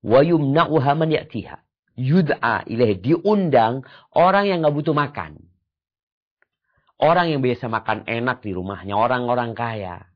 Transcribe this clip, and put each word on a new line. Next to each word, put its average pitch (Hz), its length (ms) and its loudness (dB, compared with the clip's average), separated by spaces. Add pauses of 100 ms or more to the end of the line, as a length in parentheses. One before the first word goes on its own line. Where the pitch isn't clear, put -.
Wa 123 160 6
yumna'uha 151 720 2
man 160 160 0
ya'tiha. - 480 -6 (400)
Yud'a 131 720 0
ilaiha, 107 320 0
diundang 139 800 2 (320)
orang 190 360 4
yang 180 120 -2
nggak 147 160 0
butuh 151 160 -2
makan. 104 480 -4 (1600)
Orang 170 320 4
yang 143 80 0
biasa 123 320 -2
makan 107 320 -4
enak 120 400 -4
di 104 80 -6
rumahnya, 92 400 -8
orang-orang 120 640 -2
kaya. 101 480 -8 (120)